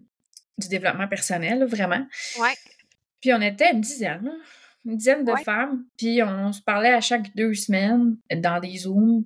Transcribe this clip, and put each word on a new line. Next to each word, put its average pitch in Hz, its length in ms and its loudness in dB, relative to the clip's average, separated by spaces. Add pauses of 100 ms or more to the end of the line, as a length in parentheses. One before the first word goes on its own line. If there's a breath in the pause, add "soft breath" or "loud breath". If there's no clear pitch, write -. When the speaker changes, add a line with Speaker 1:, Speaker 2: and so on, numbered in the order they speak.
(580)
Speaker 1:
du 180 100 -6
développement 185 400 -2
personnel, 190 520 -2
là, 262 60 2
vraiment. 233 400 -2 (320 loud breath)
Speaker 2:
Ouais. 240 160 0 (680)
Speaker 1:
Puis 254 120 2
on 226 80 2
était 208 320 2
une 226 80 0
dizaine, 214 440 -6
là. 285 80 -6 (520 loud breath)
Une 226 140 -6
dizaine 269 260 2
de 233 80 2
Speaker 2:
Ouais. 247 120 0
Speaker 1:
femmes, 247 400 -4 (120)
puis 233 260 0
on 196 300 -2
se 202 100 -12
parlait 214 300 4
à 240 80 4
chaque 220 340 -2
deux 220 200 0
semaines 220 640 2 (120)
dans 170 300 0
des 180 180 -8
Zooms, 214 480 4